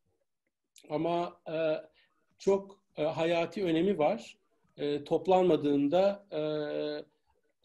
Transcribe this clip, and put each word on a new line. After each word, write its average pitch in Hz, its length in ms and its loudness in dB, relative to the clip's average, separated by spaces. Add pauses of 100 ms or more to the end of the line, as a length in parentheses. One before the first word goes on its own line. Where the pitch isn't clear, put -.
(920)
ama, 170 500 -4 (120)
e, 156 40 -6 (800)
çok, 196 440 -2 (140)
e, 165 60 -6
hayati 165 640 -2
önemi 170 340 2
var. 185 400 0 (380)
E, 147 280 -4
toplanmadığında, 165 1300 2
e, 156 100 -6 (1200)